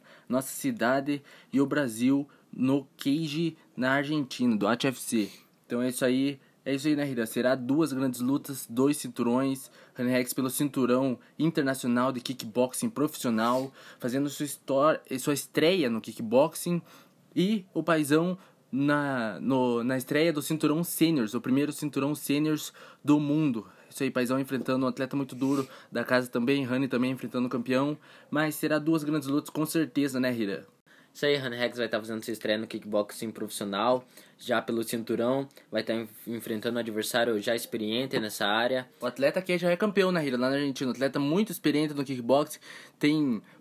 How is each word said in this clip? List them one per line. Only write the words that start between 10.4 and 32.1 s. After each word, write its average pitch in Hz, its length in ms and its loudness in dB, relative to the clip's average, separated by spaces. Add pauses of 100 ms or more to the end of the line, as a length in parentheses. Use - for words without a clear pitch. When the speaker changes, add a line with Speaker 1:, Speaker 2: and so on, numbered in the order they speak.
Speaker 1:
cinturão 131 680 0 (180)
internacional 135 760 0
de 123 80 -6
kickboxing 123 680 -2
profissional, 127 840 0 (260)
fazendo 135 320 -2
sua 143 160 -6
história, 139 540 2 (180)
sua 143 160 0
estreia 151 560 2
no 110 100 -2
kickboxing, 135 800 0 (540)
e 196 400 0
o 160 80 -2
paizão 160 560 2 (320)
na, 135 680 0
no, 123 420 2
na 131 140 0
estreia 151 360 2
do 147 80 -2
cinturão 156 440 0
seniors, 156 500 2
o 120 60 -2
primeiro 143 320 2
cinturão 143 420 -2
seniors 151 580 0 (300)
do 147 160 6
mundo. 143 480 2 (240)
Isso - 140 -4
aí, 131 60 2
paizão 127 280 0
enfrentando 135 480 0
um - 20 2
atleta 131 280 -4
muito 139 180 -4
duro 135 340 0 (220)
da 120 140 -2
casa 123 240 2
também, 135 360 2
Rani 127 220 0
também 127 240 0
enfrentando 127 380 -4
o - 20 -8
campeão, 131 480 0 (320)
mas 151 240 0
será 156 240 0
duas 156 240 2
grandes 147 240 -2
lutas 143 240 -2
com 156 160 -2
certeza, 139 540 0
né, 127 100 0
Rira? 110 340 -4 (500)
Speaker 2:
Isso - 120 -2
aí, 143 100 4
Rani 127 200 -4
Rex 120 200 -2
vai 120 140 -2
tá 113 80 0
fazendo 110 260 -6